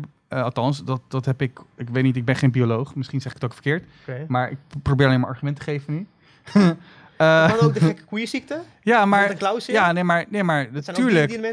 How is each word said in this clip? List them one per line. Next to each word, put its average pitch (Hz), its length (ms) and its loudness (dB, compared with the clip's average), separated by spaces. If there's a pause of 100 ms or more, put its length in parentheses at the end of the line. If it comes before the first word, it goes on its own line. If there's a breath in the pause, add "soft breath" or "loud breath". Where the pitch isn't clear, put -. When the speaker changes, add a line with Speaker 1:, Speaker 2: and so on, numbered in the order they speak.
(280)
Speaker 1:
eh, 131 140 -4
althans, 127 420 -2
dat, 127 240 -4
dat 131 160 -4
heb 131 180 -2
ik, 127 160 -6 (180)
ik 120 120 -10
weet 123 140 0
niet, 131 140 2
ik 123 80 -4
ben 127 120 2
geen 131 140 4
bioloog, 120 440 0
misschien 135 260 -6
zeg 131 140 -12
ik - 60 -20
het - 100 -4
ook - 40 -20
verkeerd, 160 300 -4 (160 soft breath)
Speaker 2:
Oké. 135 280 -12
Speaker 1:
maar 127 220 -2
ik 135 80 -10 (100)
p-, 143 140 -14
probeer 139 240 2
alleen 131 140 4
maar 123 100 -2
argumenten 143 340 -8
te - 60 -8
geven 147 240 -8
nu. 185 120 -8 (460 soft breath)
<laughs> 180 240 4 (400 loud breath)
Eh, 160 280 4
Speaker 2:
We 165 60 4
hadden 220 180 2
ook 139 60 0
de 220 60 -2
gekke 165 240 2
koeienziekte, 247 560 -8 (140)
Speaker 1:
<laughs> - 80 -20
ja, 226 240 4
maar, 202 140 4
Speaker 2:
met 202 100 2
een 190 60 -8
klauwzin. 202 380 -4
Speaker 1:
ja, 185 180 4
nee, 175 120 0
maar, 170 240 2
nee, 202 140 -4
maar 147 300 0
Speaker 2:
Dat 143 120 -8
zijn 175 120 -10
ook 247 60 0
Speaker 1:
tuurlijk, 180 260 4
Speaker 2:
dieren - 0 -
die 233 80 -6
de 220 60 -8 (100)